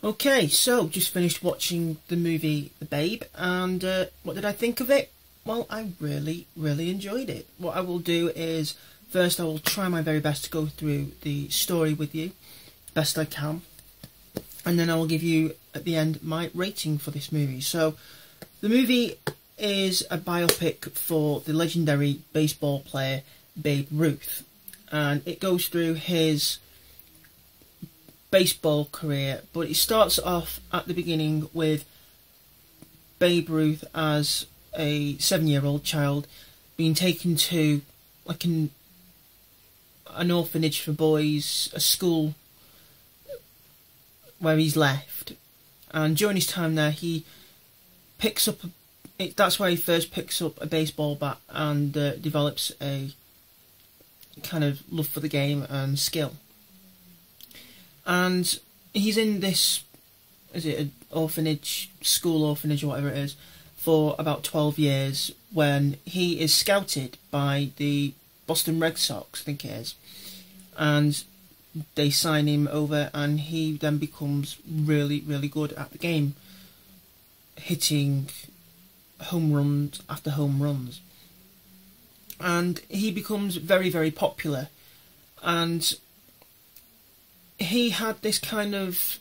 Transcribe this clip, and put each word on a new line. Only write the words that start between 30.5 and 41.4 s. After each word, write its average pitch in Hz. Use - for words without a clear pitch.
at -
the 175
beginning 156
with 156
Babe 175
Ruth 156
as 151
a 147
seven-year-old 147
child 143
being 160
taken 175
to, 151
like, 165
an, 160
an 175
orphanage 160
for 156
boys, 151